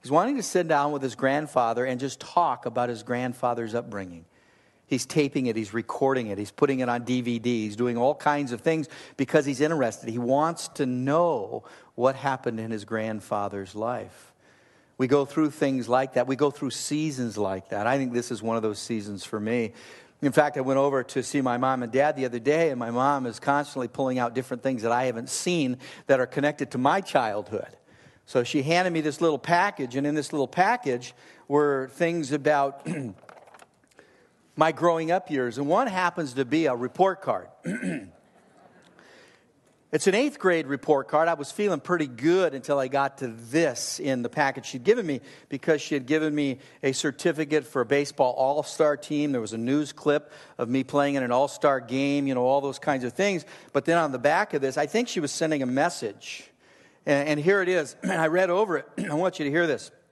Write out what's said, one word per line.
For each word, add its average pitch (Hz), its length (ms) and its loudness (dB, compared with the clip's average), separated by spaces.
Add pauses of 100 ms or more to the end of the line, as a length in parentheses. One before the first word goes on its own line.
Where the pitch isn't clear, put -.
He's 120 80 -10
wanting 220 280 4
to 208 40 -4
sit 180 240 0
down 147 240 4
with 143 120 -4
his 123 120 -4
grandfather 131 720 0
and 127 160 -2
just 135 180 -6
talk 156 480 0
about 123 220 0
his 110 160 -6
grandfather's 120 720 -2
upbringing. 92 480 -8 (640)
He's 127 180 -2
taping 139 400 0
it, 113 80 0
he's 107 180 -4
recording 127 580 0
it, 95 80 -4
he's 104 120 -6
putting 139 300 0
it 123 80 0
on 120 160 -2
D 127 160 0
V 117 180 -2
D, 117 280 0
he's 104 100 -8
doing 120 200 0
all 135 200 2
kinds 147 340 0
of 117 120 -8
things 160 260 0 (280)
because 139 300 2
he's 131 140 -2
interested. 139 480 0
He 113 100 -4
wants 143 560 0
to 147 100 -2
know 127 760 0 (320)
what 131 220 2
happened 131 420 -2
in 113 140 -6
his 104 120 -6
grandfather's 104 920 -4
life. 110 540 -8 (720)
We 127 60 2
go 139 160 6
through 151 260 0
things 135 380 0
like 131 240 2
that. 127 160 2
We 131 80 0
go 139 160 2
through 135 180 -6
seasons 131 640 -4
like 95 340 -2
that. 107 180 -2
I 139 100 2
think 131 140 -2
this 120 180 -2
is 110 100 -6
one 113 140 -2
of 113 80 0
those 104 160 -2
seasons 104 460 -6
for 107 160 -6
me. 113 320 -2 (480)
In 143 100 2
fact, 147 260 4
I 139 40 -2
went 135 180 2
over 139 240 2
to 127 220 -4
see 143 160 -2
my 123 180 0
mom 131 240 0
and 113 80 -6
dad 139 240 2
the 135 100 -2
other 120 140 -4
day, 151 320 2
and 123 80 -4
my 117 140 -4
mom 131 340 2
is 113 140 -8
constantly 139 480 0
pulling 127 320 -2
out 120 120 0
different 123 300 -6
things 127 200 -2
that 117 100 0
I 127 140 2
haven't 120 220 -4
seen 135 500 0 (280)
that 135 140 6
are 123 60 2
connected 147 440 -2
to 131 80 -4
my 151 220 2
childhood. 110 760 -4 (500)
So 123 180 2
she 139 180 -2
handed 175 300 2
me 160 80 0
this 147 200 -4
little 156 200 2
package, 170 560 0
and 139 100 0
in 147 80 0
this 147 180 -4
little 143 140 0
package 175 680 0 (340)
were 139 460 2
things 165 360 -2
about 139 560 0 (880)
<clears throat> - 800 -20
my 156 160 4
growing 160 400 0
up 175 220 -2
years, 123 260 -2
and 143 80 -2
one 220 220 2
happens 175 460 -2
to 135 100 0
be 151 220 0
a 127 100 0
report 170 460 0
card. 95 260 -4 (160)
<clears throat> 170 440 -6 (1800)
It's 156 140 0
an 190 80 6
eighth 269 240 0
grade 165 300 2
report 139 380 2
card. 160 220 4
I 170 60 2
was 147 180 -8
feeling 202 260 0
pretty 165 280 0
good 151 480 2
until 143 240 0
I 131 100 0
got 139 300 0
to 127 100 -6
this 120 720 -2
in 131 220 0
the 120 80 -4
package 135 340 0
she'd 123 200 -10
given 220 200 4
me, 143 160 -2 (300)
because 147 320 0
she - 120 -4
had 135 120 -2
given 156 280 2
me 139 260 -2 (220)
a 135 100 2
certificate 151 760 0
for 131 160 -2
a - 20 2
baseball 139 480 2
all-star 147 640 2
team. 147 360 -2
There 123 100 0
was 107 100 -8
a 113 60 -6
news 139 340 0
clip 147 400 0 (240)
of 120 140 -4
me 131 120 0
playing 143 340 0
in 131 60 -2
an 120 80 -4
all-star 139 480 2
game, 139 480 -2
you 135 80 -2
know, 123 120 0
all 139 160 2
those 135 160 -6
kinds 135 260 -2
of 120 80 -6
things. 190 320 0 (300)
But 139 100 0
then 170 140 4
on 151 140 2
the 127 60 -6
back 160 360 2
of 139 80 0
this, 135 160 -2
I 147 80 2
think 233 220 0
she 185 120 -4
was 147 100 -2
sending 156 320 0
a 127 40 0
message. 127 800 -2 (600)
And, 143 240 2
and 147 120 0
here 190 200 4
it 180 80 0
is. 170 320 0
<clears throat> - 20 -12
I 165 260 0
read 180 200 4
over 180 300 2
it. - 100 -8 (100)
<clears throat> 190 120 -4
I - 20 -2
want 175 260 0
you 156 60 -4
to 139 60 0
hear 170 160 4
this. 135 240 -2 (220)